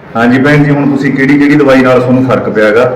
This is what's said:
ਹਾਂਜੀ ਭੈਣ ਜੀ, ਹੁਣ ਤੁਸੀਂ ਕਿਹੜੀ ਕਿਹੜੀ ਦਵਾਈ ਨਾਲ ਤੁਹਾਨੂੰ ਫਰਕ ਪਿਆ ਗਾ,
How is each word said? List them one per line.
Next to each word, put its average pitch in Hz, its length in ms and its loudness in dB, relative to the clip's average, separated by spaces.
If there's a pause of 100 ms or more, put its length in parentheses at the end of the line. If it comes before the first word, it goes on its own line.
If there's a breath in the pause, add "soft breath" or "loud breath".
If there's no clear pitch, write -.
(160)
ਹਾਂਜੀ 123 240 0
ਭੈਣ 143 240 2
ਜੀ, 147 80 0
ਹੁਣ 139 200 0
ਤੁਸੀਂ 135 220 -2
ਕਿਹੜੀ 135 260 0
ਕਿਹੜੀ 143 160 2
ਦਵਾਈ 135 260 2
ਨਾਲ 127 180 2
ਤੁਹਾਨੂੰ 127 260 0
ਫਰਕ 104 240 -4
ਪਿਆ 107 220 0
ਗਾ, 120 120 2 (120)